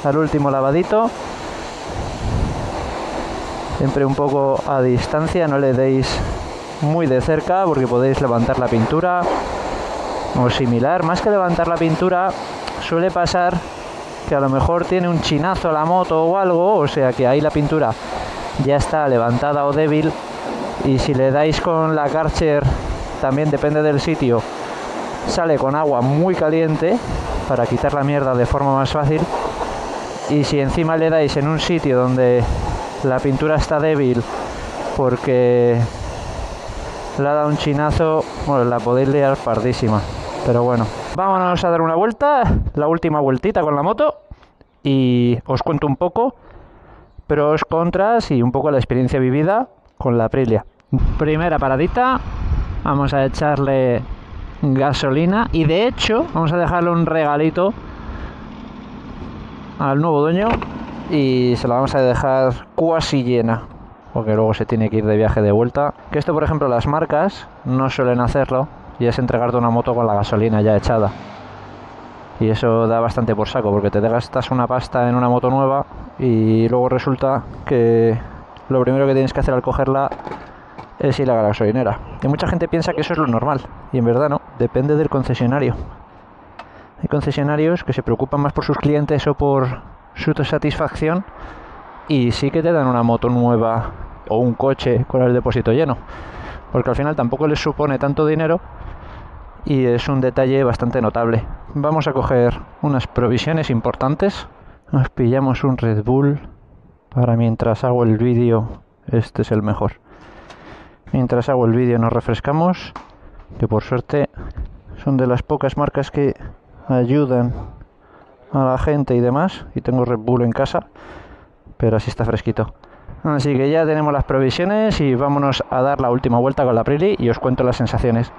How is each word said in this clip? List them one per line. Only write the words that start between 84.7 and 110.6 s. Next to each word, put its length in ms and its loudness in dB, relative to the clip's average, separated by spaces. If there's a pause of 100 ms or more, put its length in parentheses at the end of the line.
del 100 0
concesionario. 680 0 (1300)
Hay 60 -4
concesionarios 800 0
que 80 -2
se 100 -4
preocupan 380 -2
más 100 0
por 140 -4
sus 120 0
clientes 500 0
o 60 2
por 460 0 (340)
su 200 -2 (100)
satisfacción 800 -2 (840)
y 220 2
sí 200 -2
que 100 0
te 120 2
dan 140 2
una 160 2
moto 260 2
nueva 600 2 (360)
o 120 0
un 160 0
coche 520 0
con 140 0
el 120 4
depósito 380 0
lleno, 260 0 (760)
porque 160 0
al 80 0
final 180 -2
tampoco 320 0
les 160 0
supone 340 0
tanto 280 0
dinero 340 0 (1080)
y 200 2
es 220 2
un 140 0
detalle 420 2
bastante 380 0
notable. 440 0 (280)
Vamos 340 0
a 60 -2
coger 460 2 (220)
unas 260 0
provisiones 640 0
importantes. 800 -2 (440)
Nos 180 2
pillamos 540 0
un 140 2
Red 260 0
Bull 360 2 (720)
para 220 2
mientras 480 0
hago 200 2
el 140 4
vídeo. 640 2 (260)
Este 360 0
es 80 -2
el 100 2
mejor. 380 -2 (1120)